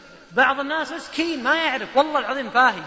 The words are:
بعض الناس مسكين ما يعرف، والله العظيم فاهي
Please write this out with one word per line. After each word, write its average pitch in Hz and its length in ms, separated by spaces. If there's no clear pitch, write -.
بعض 262 280
الناس 294 320
مسكين 320 500
ما 277 140
يعرف، 269 400
والله 294 220
العظيم 240 320
فاهي 233 360